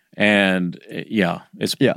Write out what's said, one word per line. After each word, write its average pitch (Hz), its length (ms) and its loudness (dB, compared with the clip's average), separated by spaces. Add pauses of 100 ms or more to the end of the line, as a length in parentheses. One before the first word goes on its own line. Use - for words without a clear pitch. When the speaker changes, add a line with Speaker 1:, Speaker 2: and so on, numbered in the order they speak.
(160)
Speaker 1:
And, 95 600 2 (160)
uh, - 140 -10
yeah, 90 360 -2 (180)
it's, - 180 -4
Speaker 2:
Yeah. 117 180 4